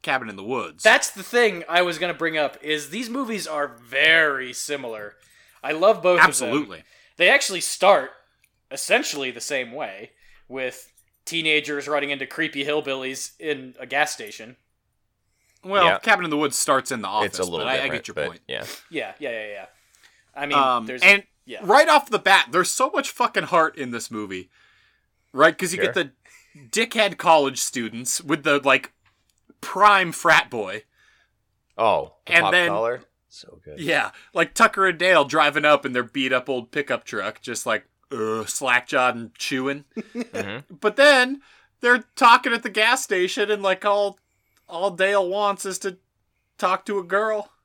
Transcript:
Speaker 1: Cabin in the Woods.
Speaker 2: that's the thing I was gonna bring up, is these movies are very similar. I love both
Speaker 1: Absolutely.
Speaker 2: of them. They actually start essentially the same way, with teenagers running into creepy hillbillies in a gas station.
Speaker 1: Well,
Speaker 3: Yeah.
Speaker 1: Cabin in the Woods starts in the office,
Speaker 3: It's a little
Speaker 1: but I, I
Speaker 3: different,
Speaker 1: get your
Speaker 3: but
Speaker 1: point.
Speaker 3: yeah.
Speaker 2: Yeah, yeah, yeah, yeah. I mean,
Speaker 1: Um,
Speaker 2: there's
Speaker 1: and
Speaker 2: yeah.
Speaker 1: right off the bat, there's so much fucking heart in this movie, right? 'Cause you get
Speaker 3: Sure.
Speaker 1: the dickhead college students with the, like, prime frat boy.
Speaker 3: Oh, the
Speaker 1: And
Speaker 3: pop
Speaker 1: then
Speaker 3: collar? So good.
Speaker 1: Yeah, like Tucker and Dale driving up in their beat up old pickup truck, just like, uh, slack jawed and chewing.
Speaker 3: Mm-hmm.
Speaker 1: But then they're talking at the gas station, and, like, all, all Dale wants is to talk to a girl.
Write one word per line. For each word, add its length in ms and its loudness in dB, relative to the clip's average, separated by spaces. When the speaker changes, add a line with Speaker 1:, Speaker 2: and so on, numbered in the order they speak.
Speaker 1:
Cabin 260 -4
in 80 -12
the 80 -14
Woods. 380 -8
Speaker 2:
that's 280 4
the 120 -18
thing 460 0
I 140 2
was 160 -2
gonna 160 -4
bring 220 -4
up, 260 -2
is 280 -4
these 180 -8
movies 380 -6
are 220 -6
very 840 0
similar. 640 -10
I 100 -4
love 300 2
both 180 4
Speaker 1:
Absolutely. 580 0
Speaker 2:
of 60 -20
them. 80 -20
They 120 6
actually 300 0
start 500 2
essentially 600 -2
the 100 -16
same 320 -6
way, 380 -12
with 460 -10
teenagers 640 -2
running 220 -2
into 160 -8
creepy 400 -6
hillbillies 720 -6
in 400 -8
a 80 -16
gas 260 -2
station. 440 -16
Speaker 1:
Well, 200 2
Speaker 3:
Yeah. 140 4
Speaker 1:
Cabin 260 0
in 60 -6
the 60 0
Woods 220 0
starts 320 0
in 120 -6
the 60 -10
office, 220 0
Speaker 3:
It's 80 -10
a 60 0
little 160 -6
Speaker 1:
but 80 -4
I, 40 -2
I 100 0
Speaker 3:
different, 120 -4
Speaker 1:
get 40 -14
your 60 -14
Speaker 3:
but 140 -4
Speaker 1:
point. 180 -14
Speaker 3:
yeah. 180 -10
Speaker 2:
Yeah, 280 -10
yeah, 120 -8
yeah, 160 -10
yeah. 200 -14
I 120 -8
mean, 120 0
Speaker 1:
Um, 280 2
Speaker 2:
there's 160 -6
Speaker 1:
and 220 6
Speaker 2:
yeah. 160 -16
Speaker 1:
right 260 6
off 220 4
the 80 0
bat, 320 4
there's 200 0
so 200 -2
much 200 -4
fucking 340 -2
heart 320 0
in 140 -8
this 200 -10
movie, 400 -10
right? 240 4
'Cause 180 -4
you 60 -6
get 140 0
Speaker 3:
Sure. 100 0
Speaker 1:
the 80 -10
dickhead 500 -2
college 400 4
students 640 -6
with 240 -4
the, 160 2
like, 320 2
prime 520 4
frat 380 4
boy. 340 -8
Speaker 3:
Oh, 380 2
the 80 -4
Speaker 1:
And 100 8
Speaker 3:
pop 80 2
Speaker 1:
then 160 4
Speaker 3:
collar? 340 -2
So 360 -20
good. 160 -18
Speaker 1:
Yeah, 300 -2
like 220 -2
Tucker 320 2
and 120 -2
Dale 260 4
driving 400 2
up 200 4
in 80 -4
their 100 -2
beat 300 -2
up 160 0
old 220 -6
pickup 340 -4
truck, 380 -8
just 240 -8
like, 200 -2
uh, 360 -4
slack 420 0
jawed 280 2
and 180 -14
chewing. 500 -6
Speaker 3:
Mm-hmm. 800 -12
Speaker 1:
But 200 -2
then 460 4
they're 240 2
talking 360 6
at 100 -4
the 80 -8
gas 340 0
station, 460 -2
and, 120 -2
like, 220 -2
all, 340 0
all 220 -2
Dale 380 2
wants 380 -2
is 140 -8
to 180 -8
talk 300 -2
to 120 -4
a 60 -6
girl. 480 -2